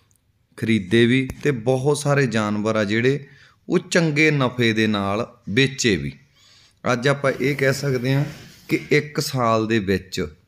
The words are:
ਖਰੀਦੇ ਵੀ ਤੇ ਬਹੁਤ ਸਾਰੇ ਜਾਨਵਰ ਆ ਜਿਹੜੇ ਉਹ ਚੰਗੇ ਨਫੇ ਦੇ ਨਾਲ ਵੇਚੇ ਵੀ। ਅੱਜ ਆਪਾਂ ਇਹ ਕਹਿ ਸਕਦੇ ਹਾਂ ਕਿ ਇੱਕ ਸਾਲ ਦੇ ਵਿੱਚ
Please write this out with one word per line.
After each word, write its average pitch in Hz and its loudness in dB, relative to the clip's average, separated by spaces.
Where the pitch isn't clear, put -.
ਖਰੀਦੇ 113 2
ਵੀ 127 2
ਤੇ 147 0
ਬਹੁਤ 131 0
ਸਾਰੇ 143 0
ਜਾਨਵਰ 107 0
ਆ 107 2
ਜਿਹੜੇ 123 0
ਉਹ 180 0
ਚੰਗੇ 160 2
ਨਫੇ 123 0
ਦੇ 110 2
ਨਾਲ 104 -2
ਵੇਚੇ 127 0
ਵੀ। 71 -6
ਅੱਜ 123 -2
ਆਪਾਂ 139 0
ਇਹ 143 -2
ਕਹਿ 135 0
ਸਕਦੇ 135 -2
ਹਾਂ 143 0
ਕਿ 156 0
ਇੱਕ 147 0
ਸਾਲ 113 0
ਦੇ 113 2
ਵਿੱਚ 92 -2